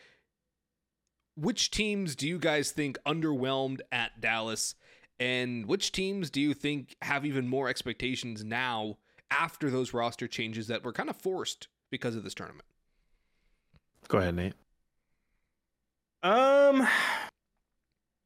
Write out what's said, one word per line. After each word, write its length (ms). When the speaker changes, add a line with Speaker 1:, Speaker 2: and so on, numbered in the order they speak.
Speaker 1:
Which 360
teams 440
do 120
you 100
guys 340
think 340
underwhelmed 760
at 300
Dallas? 540
And 480
which 240
teams 380
do 120
you 120
think 480
have 240
even 220
more 220
expectations 760
now 540
after 380
those 240
roster 340
changes 400
that 160
were 80
kinda 220
forced 560
because 260
of 80
this 100
tournament? 320
Speaker 2:
Go 100
ahead, 180
Nate. 180
Speaker 3:
Um, 640